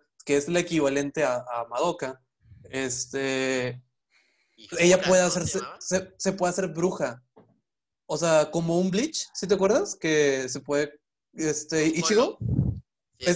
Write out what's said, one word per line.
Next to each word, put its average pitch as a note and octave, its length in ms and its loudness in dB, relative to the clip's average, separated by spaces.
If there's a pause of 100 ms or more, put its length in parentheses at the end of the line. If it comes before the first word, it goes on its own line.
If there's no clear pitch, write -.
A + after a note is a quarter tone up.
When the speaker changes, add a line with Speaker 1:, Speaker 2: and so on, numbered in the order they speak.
(240)
Speaker 1:
que C#3+ 120 2
es C#3+ 120 0
la F3 120 2
equivalente C#3+ 640 0
a, B2 280 -2
a A#2 160 -4
Madoka, C3 540 -4 (480)
este, C3 1120 -4 (760)
Speaker 2:
Hijo E3+ 220 -14
Speaker 1:
ella F3+ 180 6
Speaker 2:
de F3+ 100 0
Speaker 1:
puede F3+ 160 6
Speaker 2:
¿cómo F3 100 0
se F3+ 60 -2
Speaker 1:
hacerse, F3+ 200 -2
Speaker 2:
llamaba? - 220 -8
Speaker 1:
se, - 360 -4
se F#3+ 160 -2
puede F3+ 180 -2
hacer F#3+ 180 -2
bruja. D#3 540 -4 (840)
O D#3 100 -4
sea, D#3 340 4
como E3 280 0
un F#3 120 2
Bleach, A#3+ 440 -2
¿sí - 120 -6
te G3 80 2
acuerdas? G#3+ 420 2
Que C#3+ 520 2
se C3 120 -10
puede, C#3+ 400 -2 (340)
este, D#3 560 -2
Speaker 2:
Un D#3+ 80 -2
Speaker 1:
Ichigo, G#3 240 4 (160)
Speaker 2:
Hollow. - 340 0 (460)
Sí, - 0 -
Speaker 1:
es - 180 -2